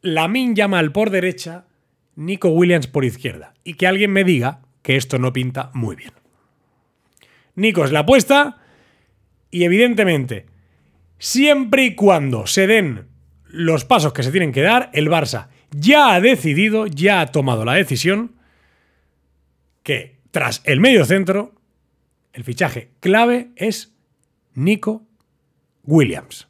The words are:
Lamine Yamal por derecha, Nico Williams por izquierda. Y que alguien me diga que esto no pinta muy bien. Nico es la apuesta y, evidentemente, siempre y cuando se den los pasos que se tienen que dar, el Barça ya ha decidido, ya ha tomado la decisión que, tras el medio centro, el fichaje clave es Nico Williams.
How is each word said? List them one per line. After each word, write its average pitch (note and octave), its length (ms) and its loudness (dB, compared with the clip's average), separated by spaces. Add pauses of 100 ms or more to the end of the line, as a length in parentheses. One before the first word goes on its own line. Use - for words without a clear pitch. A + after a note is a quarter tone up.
Lamine F#3+ 520 -2
Yamal F#3 380 0
por G#3 180 -2
derecha, F3+ 540 -6 (500)
Nico F3+ 360 -4
Williams E3+ 360 2
por C3+ 180 -4
izquierda. G2+ 500 -8 (100)
Y E3+ 100 -14
que F#3 140 0
alguien G3 240 0
me G3 100 2
diga C3+ 380 0 (220)
que C3+ 140 0
esto C3 220 -2
no B2+ 140 -2
pinta C3 420 -6
muy A#2 220 -6
bien. - 160 -20 (1400)
Nico F#3 280 2
es C3 60 0
la D3+ 100 2
apuesta C4+ 580 4 (920)
y, F3 140 -2
evidentemente, F3 840 0 (720)
siempre C4+ 680 2
y G#3+ 120 -2
cuando C#3 500 2
se F#3+ 220 0
den E3+ 400 0 (380)
los D#3+ 380 -4
pasos D#3 280 2
que B2+ 100 -6
se B2+ 80 -2
tienen D#3+ 220 -2
que C3+ 100 0
dar, A#3+ 300 0
el D3+ 180 -2
Barça C#3+ 380 -4 (240)
ya A3+ 420 4
ha F3+ 60 2
decidido, G#3+ 680 0
ya F3+ 340 0
ha D#3 120 -2
tomado B2+ 320 -2
la B2 100 -2
decisión F#3+ 640 -2 (1500)
que, - 360 -6 (120)
tras B2 340 -4
el C#3 140 0
medio G#3+ 260 6
centro, F#3+ 500 -2 (800)
el A#2+ 120 -14
fichaje B2+ 560 -6
clave A#3+ 560 0
es - 380 -8 (600)
Nico G#3+ 520 -2 (800)
Williams. C3+ 640 0